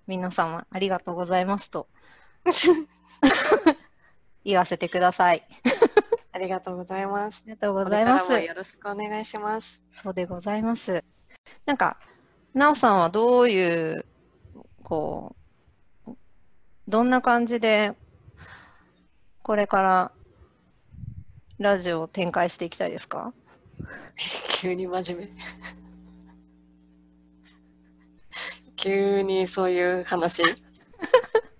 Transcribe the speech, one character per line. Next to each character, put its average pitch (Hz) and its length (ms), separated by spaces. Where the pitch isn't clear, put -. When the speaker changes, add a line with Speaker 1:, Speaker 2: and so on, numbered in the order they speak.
Speaker 1:
皆 185 240
様 170 380
あ 202 100
り 190 100
が 185 100
と 175 140
う - 20
ご 175 100
ざ 180 140
い 185 60
ま 196 120
す - 140
と、 156 160
Speaker 2:
<laughs> - 20
Speaker 1:
<laughs> 349 60
言 196 140
わ 180 80
せ 175 120
て 170 120
く 180 100
だ 180 120
さ 180 220
い。 - 140
<laughs> - 420
Speaker 2:
あ 185 80
り 185 100
が 185 120
と 185 120
う 180 40
ご 180 80
ざ 190 160
い 196 60
ま 202 240
す。 - 140
Speaker 1:
あ 220 40
り 220 60
が - 120
と 202 40
う - 20
ご 190 160
ざ 208 100
い 226 60
ま 262 140
す。 - 60
Speaker 2:
こ 269 80
れ - 20
か - 0
ら 202 60
も 165 60
よ 170 60
ろ 185 100
し - 140
く 208 120
お 202 60
願 214 260
い 220 40
し - 140
ま 214 220
す。 - 200
Speaker 1:
そ - 200
う - 20
で 180 120
ご 180 160
ざ 208 140
い 214 60
ま 226 140
す。 180 280
な - 80
ん 254 40
か、 - 200
な 285 180
お 285 40
さ 254 160
ん 196 80
は 170 100
ど 240 320
う 240 80
い 196 140
う、 165 420
こ 151 520
う、 - 40
ど 214 160
ん 247 60
な 254 120
感 240 240
じ 233 140
で、 214 360
こ 214 140
れ 208 100
か 202 160
ら 185 300
ラ 202 220
ジ 175 140
オ 160 100
を 160 40
展 175 240
開 175 180
し - 80
て 175 80
い 170 40
き - 80
た 180 100
い 165 40
で 165 80
す - 80
か？ - 260
Speaker 2:
<laughs> - 680
急 180 140
に 185 140
真 180 280
面 175 140
目。 - 80
<laughs> - 40
急 196 460
に 190 260
そ 190 180
う 185 60
い 180 300
う - 20
話？ 175 400
Speaker 1:
<laughs> - 0
い - 20